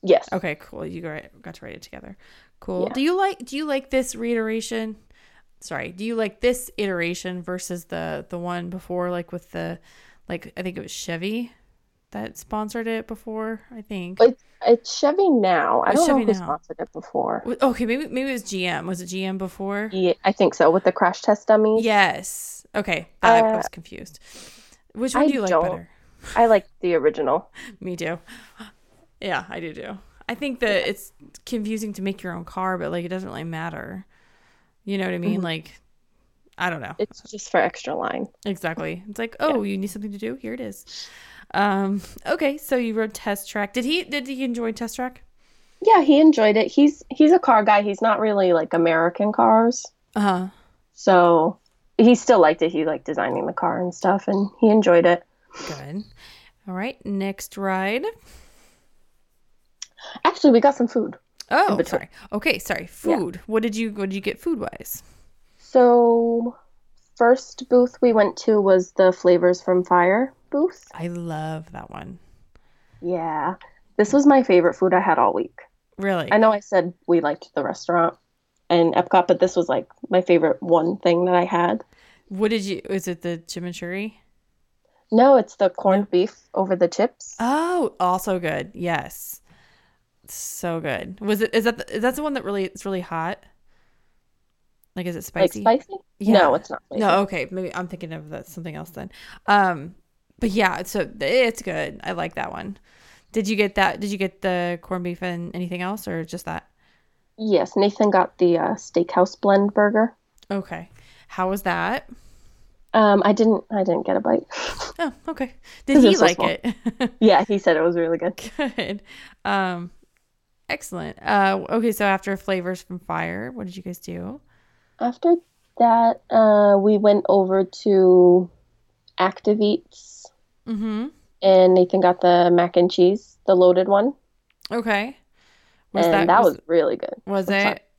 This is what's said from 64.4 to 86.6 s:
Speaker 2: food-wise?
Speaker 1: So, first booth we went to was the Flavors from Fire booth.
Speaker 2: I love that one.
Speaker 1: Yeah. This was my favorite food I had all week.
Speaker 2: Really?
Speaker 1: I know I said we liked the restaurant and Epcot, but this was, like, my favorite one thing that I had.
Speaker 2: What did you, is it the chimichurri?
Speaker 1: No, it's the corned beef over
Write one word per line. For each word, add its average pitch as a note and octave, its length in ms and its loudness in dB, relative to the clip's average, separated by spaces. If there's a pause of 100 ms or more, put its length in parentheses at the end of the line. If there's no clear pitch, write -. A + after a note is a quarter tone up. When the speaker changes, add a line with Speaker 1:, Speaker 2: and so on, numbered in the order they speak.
Speaker 2:
food-wise? - 640 -8 (560)
Speaker 1:
So, A#3 960 2 (600)
first B3+ 520 2
booth B3 320 4
we B3 120 4
went G#3+ 260 2
to G#3+ 220 2
was F#3 320 2
the F#3 200 4
Flavors F3+ 500 2
from F3+ 220 0
Fire F#3+ 480 2 (180)
booth. D#4+ 440 -2
Speaker 2:
I E3+ 140 -8
love D#3+ 640 -10
that - 180 -16
one. F#3 280 -16 (840)
Speaker 1:
Yeah. E3 540 -4 (420)
This G#3 160 2
was C#4 140 4
my C4+ 160 6
favorite F3+ 320 4
food F#3 200 0
I F3+ 60 4
had F#3 180 2
all G2+ 140 4
week. - 280 -6 (380)
Speaker 2:
Really? F#3+ 320 -2
Speaker 1:
I G#3+ 80 4
know A3 140 6
I G#3 80 -2
said F#3 320 -2 (140)
we E3+ 140 4
liked D3 340 -6
the C#3 100 -2
restaurant E3+ 520 -2 (520)
and E3+ 260 4
Epcot, F3+ 320 2
but F3+ 140 2
this F#3 160 0
was, E3+ 120 0
like, B2+ 200 -2 (200)
my F#3 120 2
favorite E3 420 2
one E3+ 360 0
thing F3 280 0
that F3+ 80 2
I F3+ 100 2
had. F3+ 400 -2 (440)
Speaker 2:
What G3+ 220 -2
did A3 120 -2
you, G3 180 -8 (100)
is F#3+ 180 -6
it F3 140 -10
the E3+ 240 -8
chimichurri? F3+ 680 -10 (960)
Speaker 1:
No, C4 240 8
it's - 200 0
the F#3+ 140 2
corned G3 400 0
beef F#3 260 0 (180)
over F#3+ 200 0